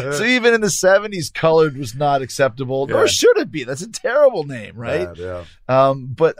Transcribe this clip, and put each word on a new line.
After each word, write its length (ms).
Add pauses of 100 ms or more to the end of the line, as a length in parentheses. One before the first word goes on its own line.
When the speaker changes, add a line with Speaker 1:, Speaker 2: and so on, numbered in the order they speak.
(140)
Speaker 1:
so 100
even 300
in 80
the 80
seventies, 640
colored 420
was 180
not 280
acceptable, 640
nor 160
Speaker 2:
Yeah. 60
Speaker 1:
should 280
it 160
be. 120
That's 180
a 100
terrible 520
name, 300
right? 400
Speaker 2:
Bad, 40
yeah. 260 (240)
Speaker 1:
Um, 380
but 340